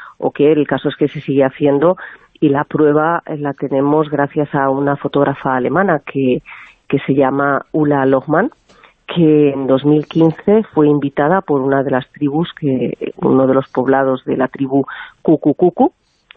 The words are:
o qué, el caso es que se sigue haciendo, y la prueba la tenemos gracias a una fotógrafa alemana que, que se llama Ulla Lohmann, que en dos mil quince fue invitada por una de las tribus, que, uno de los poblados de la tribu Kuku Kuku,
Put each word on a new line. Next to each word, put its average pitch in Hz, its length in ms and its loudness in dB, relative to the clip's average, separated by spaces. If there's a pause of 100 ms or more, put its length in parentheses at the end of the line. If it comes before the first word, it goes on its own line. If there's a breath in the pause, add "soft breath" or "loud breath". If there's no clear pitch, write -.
(180 loud breath)
o 131 120 -8
qué, 147 220 2
el 147 140 0
caso 139 240 -4
es - 60 -8
que 147 120 0
se 143 140 -14
sigue 135 220 2
haciendo, 143 520 2 (460 loud breath)
y 151 80 4
la 139 140 -2
prueba 151 640 0
la 147 280 -6
tenemos 143 560 0
gracias 143 440 -2
a 135 140 0
una 139 280 -2
fotógrafa 143 600 -2
alemana 147 480 0
que, 139 380 -2 (440 loud breath)
que 139 200 -2
se 139 80 0
llama 139 480 0 (100)
Ulla 147 320 0
Lohmann, 143 460 0 (640 soft breath)
que 151 380 4
en 135 160 -6
dos 131 180 0
mil 147 220 2
quince 165 560 0 (100)
fue 151 140 2
invitada 147 540 0
por 143 220 -2
una 139 200 0
de 135 80 -4
las 127 220 -2
tribus, 147 360 -4 (100)
que, 131 340 -2 (240)
uno 131 320 2
de 131 60 2
los 131 140 -2
poblados 131 560 -2
de 135 120 -4
la 131 100 -2
tribu 139 380 -2 (360 loud breath)
Kuku 151 340 2
Kuku, 214 360 2 (460)